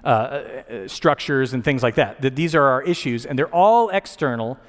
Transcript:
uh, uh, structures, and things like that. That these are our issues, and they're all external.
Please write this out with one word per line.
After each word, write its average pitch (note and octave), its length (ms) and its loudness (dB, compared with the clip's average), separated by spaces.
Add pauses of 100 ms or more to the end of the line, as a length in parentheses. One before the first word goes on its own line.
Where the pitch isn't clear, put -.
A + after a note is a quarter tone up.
uh, - 40 -4
uh, A#2 800 -2
structures, C#3 640 0
and B2 100 -4
things C3 200 0
like A#2 120 2
that. A2+ 280 0
That C3 120 -2
these D#3+ 200 0
are D3 80 4
our C3+ 180 4
issues, C#3 460 -4
and C#3 100 -4
they're D#3 160 0
all G#3+ 360 4
external. C3 680 -4 (120)